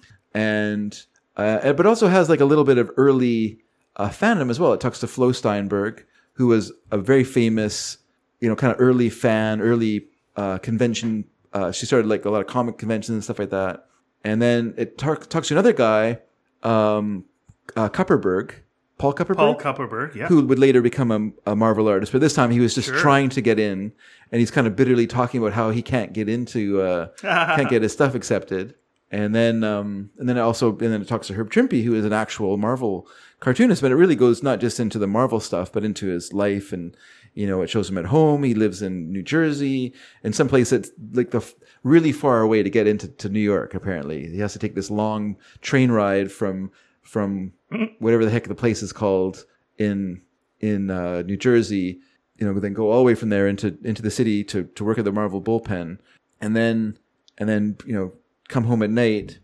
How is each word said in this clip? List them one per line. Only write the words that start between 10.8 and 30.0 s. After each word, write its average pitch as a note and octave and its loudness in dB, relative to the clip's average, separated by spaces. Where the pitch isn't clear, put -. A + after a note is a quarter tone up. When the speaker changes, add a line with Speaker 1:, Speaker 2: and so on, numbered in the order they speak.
Speaker 1:
Uh, F#2+ -2
she - -8
started, A#2 2
like, G#2 -2
a G2+ -2
lot G#2+ 0
of F#2+ -4
comic A#2+ -4
conventions A2 -4
and G#2 -6
stuff - -8
like G2+ -6
that. F#2+ -4
And A2 0
then A#2+ 0
it - -6
tar-, D3 -2
talks - -6
to D3 0
another G#3 4
guy, A2+ 2
um, G#2+ 0
uh, A2 0
Kupperberg, G#2 0
Paul C#3 2
Kupperberg? F3+ -2
Speaker 2:
Paul D3 2
Kupperberg, C3 -6
yeah. A#2+ -6
Speaker 1:
Who E3 6
would B2+ 4
later C3 6
become A#2+ 0
a, G#2 -4
a G#2 0
Marvel A2 4
artist, G2+ 0
but C3 2
this D3 2
time B2 2
he A#2+ 2
was A#2 2
just B2 -4
Speaker 2:
Sure. C3 -4
Speaker 1:
trying C#3 4
to C3+ -4
get A2 2
in, G2+ -4
and A#2 0
he's A2+ 0
kinda A#2+ 0
bitterly B2 2
talking B2 -2
about G#2+ 0
how A2 0
he A#2 -2
can't A#2 -4
get G#2 -4
into, A2 -2
uh, F2+ -2
Speaker 2:
<laughs> - -20
Speaker 1:
can't E3 0
get A#2 2
his G#2+ 0
stuff C3+ 0
accepted. G2 -6
And G#2 -2
then, A#2 2
um, G#2 -6